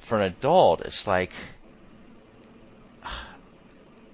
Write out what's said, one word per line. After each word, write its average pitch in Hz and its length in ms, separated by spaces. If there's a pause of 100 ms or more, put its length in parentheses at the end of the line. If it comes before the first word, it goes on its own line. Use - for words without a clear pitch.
for 117 100
an 104 60
adult, 123 560
it's - 260
like, 92 280 (1700)
<sighs> - 40 (1080)